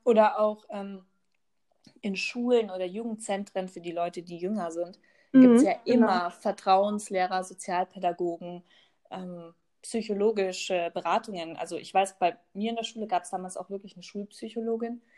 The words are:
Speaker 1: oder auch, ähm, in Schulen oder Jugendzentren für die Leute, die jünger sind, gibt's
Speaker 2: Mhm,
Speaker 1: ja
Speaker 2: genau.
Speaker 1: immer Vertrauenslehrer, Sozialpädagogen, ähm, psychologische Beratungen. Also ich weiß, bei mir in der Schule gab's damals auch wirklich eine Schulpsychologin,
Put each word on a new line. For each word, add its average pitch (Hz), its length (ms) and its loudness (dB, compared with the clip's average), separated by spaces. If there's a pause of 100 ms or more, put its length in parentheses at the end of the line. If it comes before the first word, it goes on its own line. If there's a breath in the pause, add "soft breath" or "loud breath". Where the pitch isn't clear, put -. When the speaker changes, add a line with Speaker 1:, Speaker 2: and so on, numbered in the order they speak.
Speaker 1:
oder 214 360 6
auch, 214 300 0
ähm, 196 340 -10 (960)
in 196 140 -4
Schulen 240 540 0
oder 185 160 -6
Jugendzentren 202 840 -6
für 185 120 -16
die 170 120 -10
Leute, 175 300 -6
die 175 160 -12
jünger 180 340 -4
sind, 170 260 -6 (420)
gibt's 247 220 10
Speaker 2:
Mhm, - 20 8
Speaker 1:
ja - 80 4 (140)
Speaker 2:
genau. 214 340 6
Speaker 1:
immer 175 100 -4
Vertrauenslehrer, 190 1120 0
Sozialpädagogen, 175 1200 -4 (460)
ähm, 180 440 -14 (280)
psychologische 196 1120 -2
Beratungen. 175 640 -4
Also 170 220 -8
ich - 160 -16
weiß, 196 240 2
bei 170 200 0 (160)
mir 214 160 -4
in 233 60 -2
der 226 80 -2
Schule 214 220 -8
gab's 180 240 -2
damals 185 260 -8
auch 185 140 -12
wirklich 196 240 -12
eine 175 80 -20
Schulpsychologin, 226 1000 -8 (160)